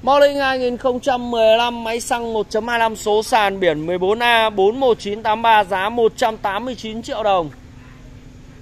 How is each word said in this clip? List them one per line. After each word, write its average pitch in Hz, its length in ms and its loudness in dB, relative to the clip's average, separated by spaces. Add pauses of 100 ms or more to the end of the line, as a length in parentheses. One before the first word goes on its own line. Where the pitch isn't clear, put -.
Morning 285 360 4
hai 262 220 0
nghìn 247 180 -2
không 254 220 -2
trăm 247 320 -2
mười 220 260 4
lăm, 240 260 -2
máy 226 160 -4
xăng 233 340 -4
một 214 160 -4
chấm 214 180 -2
hai 233 120 -2
lăm, 220 160 2
số 214 280 0
sàn, 202 360 0
biển 156 260 0
mười 180 120 -2
bốn 196 220 0
A 233 300 4
bốn 208 300 2
một 240 200 2
chín 208 240 -8
tám 220 180 0
ba, 220 220 4
giá 190 260 -2
một 226 280 -2
trăm 220 200 -2
tám 214 280 -6
mươi 254 100 -8
chín 220 260 -12
triệu 226 220 -8
đồng. 185 260 0 (1120)